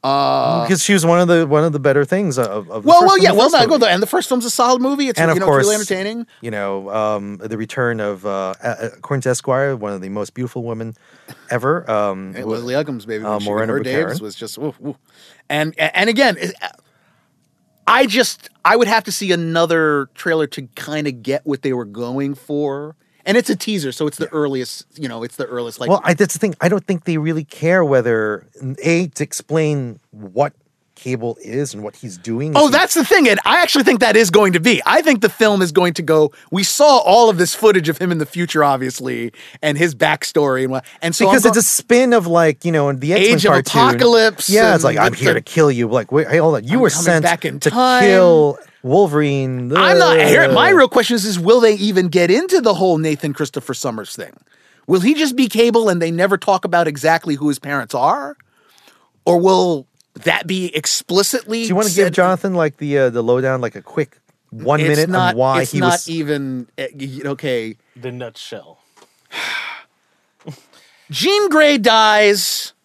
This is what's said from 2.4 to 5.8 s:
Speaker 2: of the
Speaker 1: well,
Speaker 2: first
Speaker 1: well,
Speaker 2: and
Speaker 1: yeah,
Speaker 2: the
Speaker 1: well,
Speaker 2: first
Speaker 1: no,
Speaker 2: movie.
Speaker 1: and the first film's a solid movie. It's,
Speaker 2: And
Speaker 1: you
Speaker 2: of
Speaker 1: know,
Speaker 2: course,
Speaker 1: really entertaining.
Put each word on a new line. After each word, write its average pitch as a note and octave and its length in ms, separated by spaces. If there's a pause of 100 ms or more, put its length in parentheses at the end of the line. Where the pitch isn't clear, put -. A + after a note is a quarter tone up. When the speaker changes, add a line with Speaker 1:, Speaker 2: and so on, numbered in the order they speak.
Speaker 2:
of A2 140
the A#3+ 40
Speaker 1:
well, E4+ 140
Speaker 2:
first F4+ 60
Speaker 1:
well, G4 80
Speaker 2:
and F#4 80
Speaker 1:
yeah, E4 80
Speaker 2:
the G3+ 80
Speaker 1:
well, C4+ 100
Speaker 2:
first C4 180
Speaker 1:
no, D#4 120
Speaker 2:
movie. A#3 80
Speaker 1:
and F#3 160
the G#3 40
first - 220
film's B3 160
a A#3+ 60
solid B3+ 280
movie. C#4 300
It's, A3+ 100
Speaker 2:
And E3 100
Speaker 1:
you - 40
Speaker 2:
of F3+ 60
Speaker 1:
know, F#3+ 80
Speaker 2:
course, C#3 180
Speaker 1:
really G#3 80
entertaining. G#3+ 540 (140)